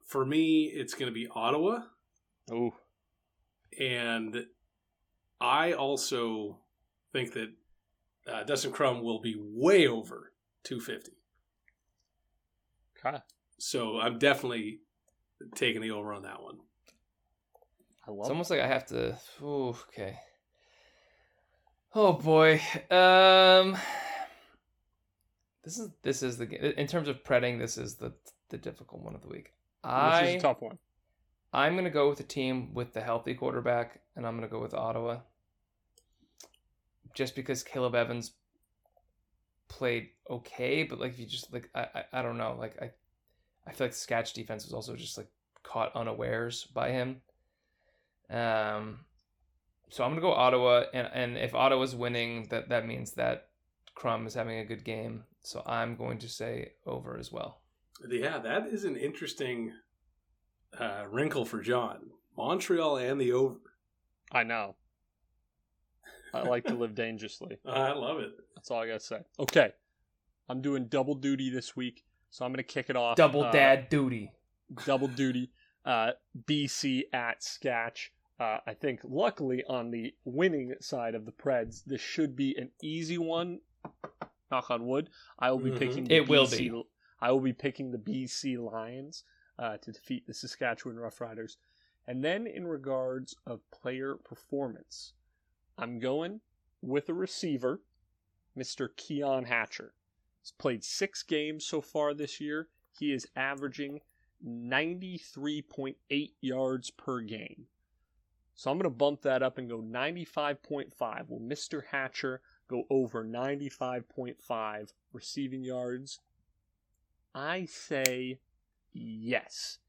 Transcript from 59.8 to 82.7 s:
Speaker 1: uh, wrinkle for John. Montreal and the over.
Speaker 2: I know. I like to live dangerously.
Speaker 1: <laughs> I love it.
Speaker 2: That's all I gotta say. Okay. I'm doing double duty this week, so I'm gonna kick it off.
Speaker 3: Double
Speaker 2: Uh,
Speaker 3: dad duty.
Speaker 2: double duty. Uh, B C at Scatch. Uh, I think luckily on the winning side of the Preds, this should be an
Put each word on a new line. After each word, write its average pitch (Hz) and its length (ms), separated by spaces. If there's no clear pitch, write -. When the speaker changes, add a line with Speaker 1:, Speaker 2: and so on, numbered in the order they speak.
Speaker 1:
uh, 104 320
wrinkle 131 340
for 110 160
John. 120 480
Montreal 160 640
and 131 240
the 123 120
over. 127 260
Speaker 2:
I 120 120
know. 110 320
I 123 80
like 123 240
to - 80
live 117 220
dangerously. 110 640
Speaker 1:
<laughs> - 40
I 135 260
love 143 280
it. 104 120
Speaker 2:
That's - 160
all 117 100
I 113 60
gotta 110 120
say. - 200
Okay. 131 320
I'm 131 120
doing 135 260
double 135 260
duty 135 380
this 127 240
week, 123 280
so - 120
I'm 127 80
gonna 131 120
kick - 260
it 131 60
off. 117 220
Speaker 3:
Double 147 260
Speaker 2:
Uh, 120 80
Speaker 3:
dad 135 380
duty. 127 420
Speaker 2:
double 135 240
duty. 127 420
Uh, 120 280
B 147 200
C 135 460
at 120 280
Scatch. - 640
Uh, 110 260
I 110 80
think 131 300
luckily 131 640
on 120 220
the 113 240
winning 135 540
side 117 340
of 107 120
the 117 60
Preds, 117 540
this 135 160
should 147 340
be 135 220
an 127 140